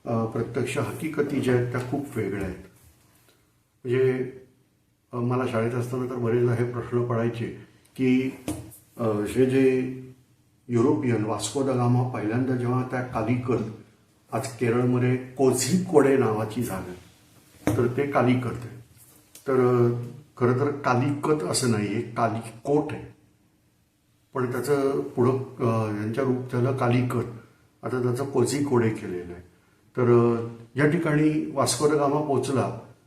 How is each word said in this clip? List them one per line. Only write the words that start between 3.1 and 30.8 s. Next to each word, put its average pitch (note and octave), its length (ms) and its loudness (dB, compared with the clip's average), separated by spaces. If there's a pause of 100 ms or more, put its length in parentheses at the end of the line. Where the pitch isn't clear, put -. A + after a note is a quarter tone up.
म्हणजे, B2+ 480 2 (800)
अ, B2 40 -8
मला B2 360 0
शाळेत A2+ 200 0
असताना B2 380 -4
तर C3 60 -6
बरेचदा A#2+ 360 2
हे A#2+ 200 0
प्रश्न A#2+ 320 -2
पडायचे A#2 720 -4 (200)
की, C3 340 2 (680)
अ, A#2 80 -4
हे G#2+ 420 2
जे C3 460 2 (760)
युरोपियन A#2+ 560 2
वास्को A2 380 -4
द B2+ 40 0
गामा B2 360 2
पहिल्यांदा A#2+ 540 -2
जेव्हा A#2+ 340 -2
त्या B2+ 100 -4
कालिकत, A#2+ 640 -2 (680)
आज C#3 140 -4
केरळमध्ये B2 680 0
कोझिकोडे C3+ 1000 4
नावाची A2 460 0
जागा F#2 280 -6
आहे, - 840 -6
तर A#2+ 100 2 (100)
ते C#3+ 140 0
कालिकत B2 420 2
आहे. - 300 -12 (680)
तर, C#3 40 0
अ, B2 500 4 (340)
खरं B2 240 2
तर C#3+ 100 2
कालिकत C#3+ 720 0
असं C3 280 0
नाही G#2 160 2
आहे, A2 160 -2
कालिकोट B2 880 -2
आहे. - 220 -14 (1200)
पण B2 180 -2
त्याचं C#3 480 0
पुढं, C3 320 2 (260)
अ, A2+ 440 0
यांच्या A#2 220 -2
रूप B2+ 280 -2
झालं B2 240 0
कालिकत. B2 520 0 (540)
आता B2 200 -4
त्याचं B2 220 0
कोझिकोडे B2 680 2
केलेलं F2 420 -8
आहे. - 100 -16 (540)
तर, B2+ 60 0
अ, A#2 440 4 (320)
या D3 120 4